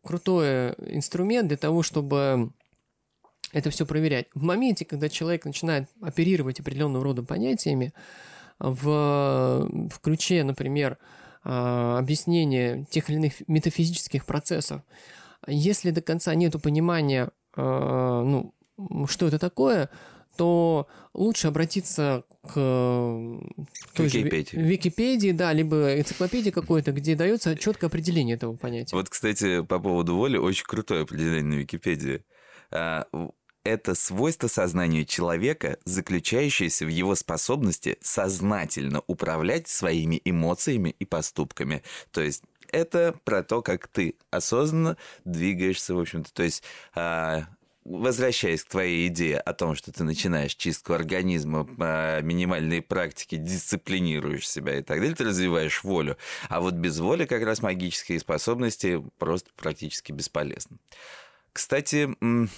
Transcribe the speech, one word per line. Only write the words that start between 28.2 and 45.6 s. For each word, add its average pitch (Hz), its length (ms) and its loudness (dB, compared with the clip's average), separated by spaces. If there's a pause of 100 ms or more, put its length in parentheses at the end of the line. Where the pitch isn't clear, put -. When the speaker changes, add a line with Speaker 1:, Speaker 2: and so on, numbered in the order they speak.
Speaker 1:
этого 117 200 -4
понятия. 120 400 -6
Speaker 2:
Вот, 95 140 -2
кстати, 95 540 2
по 92 160 0
поводу 87 360 2
воли, 120 220 2
очень 92 260 0
крутое 92 380 -2
определение 80 420 0
на 73 160 0
Википедии. 71 640 -4 (460)
А, 80 420 -4
в-, 80 200 -8 (320)
это 107 300 0
свойство 120 540 0
сознанию 85 560 2
человека, 85 800 -2
заключающееся 92 1040 0
в - 20 -2
его 90 280 2
способности 98 840 0
сознательно 90 1040 0
управлять 85 640 -2
своими 82 560 0
эмоциями 90 760 0
и - 60 -4
поступками. 76 760 -4 (300)
То 80 100 0
есть 76 200 -2 (300)
это 165 420 2 (100)
про 98 200 2
то, 117 180 0
как - 260 -2
ты 90 260 -2 (160)
осознанно 156 640 0 (280)
двигаешься, 90 720 0